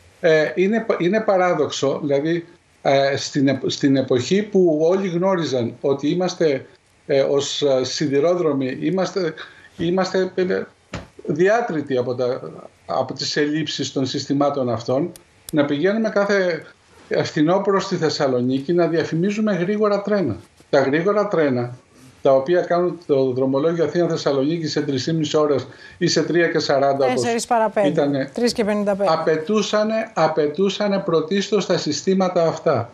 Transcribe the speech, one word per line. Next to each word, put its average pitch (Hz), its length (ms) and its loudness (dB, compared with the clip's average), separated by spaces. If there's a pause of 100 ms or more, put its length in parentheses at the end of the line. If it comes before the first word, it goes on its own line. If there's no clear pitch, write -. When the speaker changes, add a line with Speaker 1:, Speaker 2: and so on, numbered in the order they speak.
(200)
Speaker 1:
Ε, 156 360 4
είναι 214 320 2
πα-, - 120 0
είναι 190 220 2
παράδοξο, 175 800 2
δηλαδή, 156 440 0 (360)
ε, 139 360 2
στην 139 300 0
επ-, 131 220 0
στην 135 260 2
εποχή 131 480 0
που 180 380 2
όλοι 190 260 2
γνώριζαν 165 720 -2
ότι 143 280 0
είμαστε, 165 560 0 (400)
ε, 139 160 2
ως, 143 400 0
ε, 131 220 2
σιδηρόδρομοι, 143 1000 0
είμαστε, 180 520 -2 (440)
είμαστε, 185 580 -2
ε, 185 280 -2 (600)
διάτρητοι 170 720 0
από 123 180 -2
τα, 123 360 -4 (340)
από - 280 -4
τις 139 240 -6
ελλείψεις 147 560 -2
των 135 120 -2
συστημάτων 139 640 -2
αυτών, 131 420 -2 (400)
να 147 140 2
πηγαίνουμε 190 440 0
κάθε 190 540 0 (600)
φθινόπωρο 190 560 2
στη 185 160 -4
Θεσσαλονίκη 135 800 0
να 170 140 2
διαφημίζουμε 180 640 0
γρήγορα 202 480 0
τρένα. 185 360 -2 (320)
Τα 143 100 4
γρήγορα 170 480 2
τρένα, 127 500 0 (440)
τα 139 120 4
οποία 165 280 2
κάνουν 175 360 0 (100)
το 135 240 2
δρομολόγιο 135 520 0
Αθήνα-Θεσσαλονίκη 156 840 0
σε 147 140 -2
τρεις 139 220 -2
και 165 100 -2
μισή 156 240 0
ώρες 147 300 0 (300)
ή 175 100 0
σε 160 160 2
τρία 165 240 2
και 165 120 0
σαράντα, 139 460 2
όπως 254 160 2
Speaker 2:
Τέσσερις 233 240 -2
παρά 220 240 2
πέντε, 202 180 0
Speaker 1:
ήτανε, 139 460 0
Speaker 2:
τρεις 233 200 0
και 240 120 -2
πενήντα 202 300 0
πέντε. 190 160 0
Speaker 1:
απαιτούσανε, 208 1000 0
απαιτούσανε 185 880 0
πρωτίστως 185 640 0
τα 175 120 0
συστήματα 175 680 0
αυτά. 143 460 0